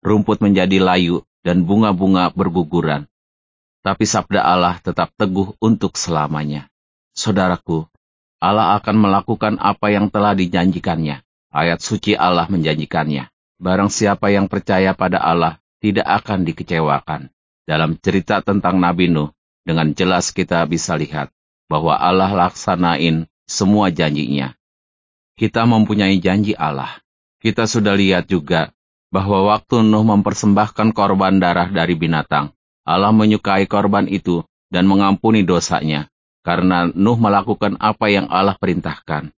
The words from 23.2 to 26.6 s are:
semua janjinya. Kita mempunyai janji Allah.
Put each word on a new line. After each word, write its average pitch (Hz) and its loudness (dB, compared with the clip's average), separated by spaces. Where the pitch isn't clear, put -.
semua 101 2
janjinya. 73 -4
Kita 113 -2
mempunyai 104 2
janji 101 0
Allah. 71 -6